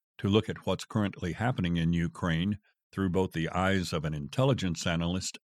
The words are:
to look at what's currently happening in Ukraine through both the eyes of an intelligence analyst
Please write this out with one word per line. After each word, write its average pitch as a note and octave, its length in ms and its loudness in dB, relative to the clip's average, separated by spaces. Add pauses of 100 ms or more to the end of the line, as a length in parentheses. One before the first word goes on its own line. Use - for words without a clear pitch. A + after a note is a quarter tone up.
(200)
to G2+ 80 -2
look G#2 200 4
at - 200 -6
what's F#2+ 180 -2
currently F#2+ 480 -2
happening F#2 440 0
in E2 160 4
Ukraine E2+ 680 0 (320)
through F#2+ 180 0
both F#2 220 2
the D#2+ 180 -2
eyes F#2 420 2
of D#2+ 140 -2
an D#2 80 -2
intelligence F2+ 720 0
analyst F2 600 -2